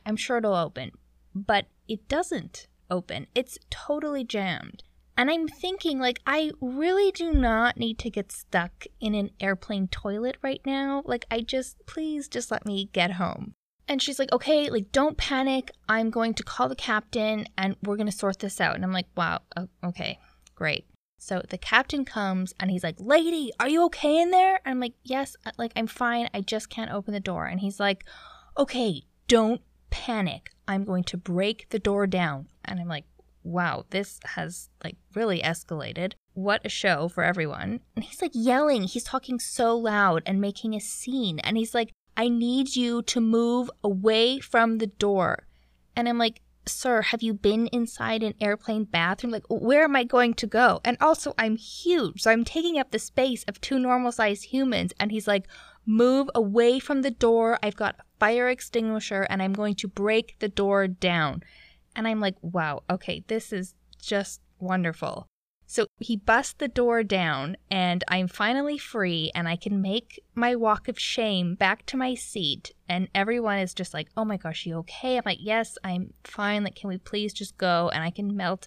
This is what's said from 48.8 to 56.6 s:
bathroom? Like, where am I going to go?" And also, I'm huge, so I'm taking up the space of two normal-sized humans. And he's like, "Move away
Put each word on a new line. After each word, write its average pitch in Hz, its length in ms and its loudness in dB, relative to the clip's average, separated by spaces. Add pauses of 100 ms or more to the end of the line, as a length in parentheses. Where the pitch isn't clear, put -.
bathroom? 190 480 -2
Like, 226 160 -6
where 254 360 6
am 285 120 4
I 254 80 4
going 240 300 4
to - 120 -2
go?" 214 380 6
And 240 160 2
also, 311 380 4
I'm 226 180 2
huge, 302 640 -2
so 226 100 6
I'm 226 140 4
taking 330 340 0
up 262 120 -2
the 220 80 -2
space 247 460 0
of - 160 -8
two - 180 -2
normal-sized 247 680 0
humans. 233 540 0
And 208 100 0
he's 214 160 -4
like, 202 200 2 (400)
"Move 247 480 4
away 233 440 4